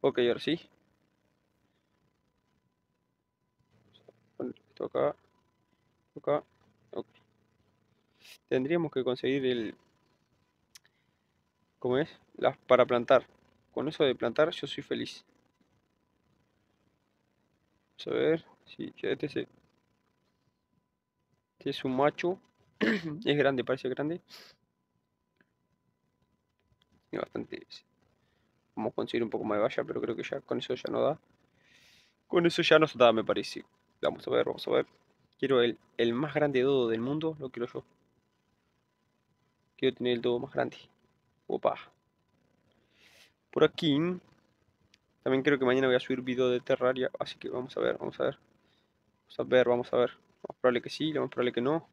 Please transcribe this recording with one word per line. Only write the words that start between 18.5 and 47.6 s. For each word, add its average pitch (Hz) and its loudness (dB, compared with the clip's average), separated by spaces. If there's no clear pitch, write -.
sí, - -14
ya - -4
este 139 -6
se-, - -6
este - -8
es - -8
un 131 -2
macho. 151 0
<clears throat> 190 -2
Es 143 4
grande, 135 2
parece 131 -4
grande. 147 -4
Tiene - -4
bastante. - -10
Vamos 110 -4
a - -14
conseguir 117 -2
un 110 -4
poco 113 -6
más 104 0
de - 2
valla, - 0
pero 120 -6
creo 117 -4
que - -6
ya - -8
con 127 -6
eso 123 -6
ya - -10
no 117 -2
da. 139 0
Con 175 2
eso 175 2
ya 160 8
nos 156 2
da, 117 8
me 110 2
parece. - -2
Vamos - -2
a - -2
ver, 123 4
vamos - -6
a - 0
ver. 131 2
Quiero 131 2
el, 120 0
el 117 2
más 139 -2
grande 143 2
dodo 131 2
del 113 0
mundo, 151 -4
lo 131 -10
quiero 120 -8
yo. 131 -12
Quiero 131 0
tener 123 0
el 117 -6
dodo 120 0
más 135 -10
grande. 127 -4
Opa. - -2
Por - 2
aquí. 151 2
También 131 2
creo 143 4
que 131 0
mañana 131 4
voy 127 4
a 123 4
subir 131 -4
video 127 0
de 123 0
Terraria, 127 -2
así - -8
que - -12
vamos 127 -8